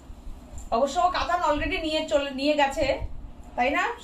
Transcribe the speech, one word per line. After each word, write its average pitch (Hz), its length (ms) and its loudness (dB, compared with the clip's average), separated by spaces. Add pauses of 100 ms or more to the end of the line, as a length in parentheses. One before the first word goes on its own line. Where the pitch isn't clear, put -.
(720)
অবশ্য 269 280 2
ও 349 100 6
কাতান 349 320 0
already 330 400 2
নিয়ে 311 280 0
চলে, 277 220 2
নিয়ে 277 220 2
গেছে, 277 460 2 (560)
তাই 247 140 2
না 359 180 0 (160)